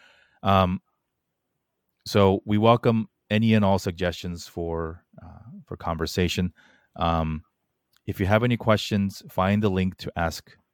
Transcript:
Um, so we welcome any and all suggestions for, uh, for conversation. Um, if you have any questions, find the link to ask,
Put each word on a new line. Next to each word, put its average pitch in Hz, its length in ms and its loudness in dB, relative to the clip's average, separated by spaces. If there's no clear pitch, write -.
Um, 95 400 2
so 98 400 4
we 104 120 0
welcome 113 500 2
any 110 240 4
and 107 100 4
all 98 160 2
suggestions 87 680 -6
for, 82 560 -8
uh, 82 160 -20
for - 120 -12
conversation. 87 760 -2
Um, 80 480 -2
if 101 140 -6
you 98 60 0
have 107 180 2
any 120 140 0
questions, 104 720 -2
find 101 340 0
the 104 60 2
link 92 280 0
to - 180 -12
ask, - 360 -6